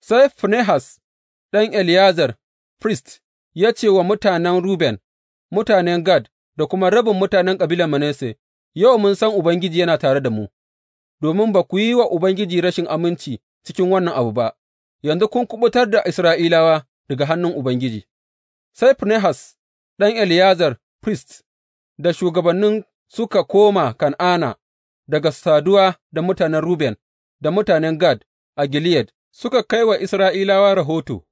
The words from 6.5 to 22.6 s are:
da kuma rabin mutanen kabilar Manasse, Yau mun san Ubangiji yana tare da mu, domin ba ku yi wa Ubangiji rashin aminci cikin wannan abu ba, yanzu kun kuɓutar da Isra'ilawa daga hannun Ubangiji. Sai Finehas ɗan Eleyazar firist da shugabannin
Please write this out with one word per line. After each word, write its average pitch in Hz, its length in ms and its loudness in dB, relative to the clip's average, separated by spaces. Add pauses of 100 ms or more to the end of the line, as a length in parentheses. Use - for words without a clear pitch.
da 151 100 -4
kuma 185 240 0
rabin 220 260 2
mutanen 185 420 0
kabilar 170 300 -2
Manasse, 143 480 -4 (380)
Yau 233 240 4
mun 202 160 2
san 220 200 -2
Ubangiji 170 460 -2
yana 165 180 0
tare 139 220 0
da 135 100 -4
mu, 107 160 -6 (760)
domin 196 320 0
ba 190 100 2
ku 180 160 -4
yi 226 160 0
wa 240 160 2
Ubangiji 180 500 -2
rashin 170 280 -2
aminci 160 520 -4 (240)
cikin 185 260 -2
wannan 180 240 0
abu 120 180 -2
ba, 113 240 -4 (460)
yanzu 170 260 -2
kun 247 180 -2
kuɓutar 233 440 0
da 208 180 0
Isra'ilawa 165 800 2 (220)
daga 139 180 -4
hannun 170 300 -2
Ubangiji. 127 520 -4 (680)
Sai 262 200 4
Finehas 202 640 -2 (420)
ɗan 208 160 2
Eleyazar 180 600 2 (280)
firist - 400 -8 (540)
da 170 140 -2
shugabannin 180 720 0 (240)